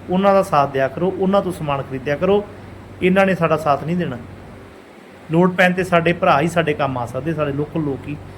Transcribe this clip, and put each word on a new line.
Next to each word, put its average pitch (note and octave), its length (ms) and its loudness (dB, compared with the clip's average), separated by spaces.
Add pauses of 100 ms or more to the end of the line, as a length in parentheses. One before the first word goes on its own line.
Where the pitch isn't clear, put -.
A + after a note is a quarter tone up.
(100)
ਉਹਨਾਂ G3 240 4
ਦਾ G3 80 4
ਸਾਥ C#3+ 280 2
ਦਿਆ C3+ 180 0
ਕਰੋ, F3+ 300 -2
ਉਹਨਾਂ G3 240 2
ਤੋਂ F3+ 100 -4
ਸਮਾਨ C#3+ 300 -4
ਖਰੀਦਿਆ C3+ 340 -4
ਕਰੋ। G3 280 2 (580)
ਇਹਨਾਂ F#3+ 240 4
ਨੇ F#3+ 80 2
ਸਾਡਾ D#3 220 2
ਸਾਥ D3+ 280 0
ਨਹੀਂ E3+ 120 -2
ਦੇਣਾ। C#3 220 -4 (1120)
ਲੋੜ F3+ 220 4
ਪੈਣ F3+ 200 4
'ਤੇ F#3 120 -2
ਸਾਡੇ E3+ 280 2
ਭਰਾ E3+ 280 4
ਹੀ E3 80 2
ਸਾਡੇ D#3+ 260 0
ਕੰਮ C3+ 240 -2
ਆ A#2+ 80 -4
ਸਕਦੇ, C3+ 280 -6
ਸਾਡੇ D3 180 -2
ਲੋਕਲ D3 280 -4
ਲੋਕ C#3+ 280 -6
ਹੀ। D3 80 -8 (220)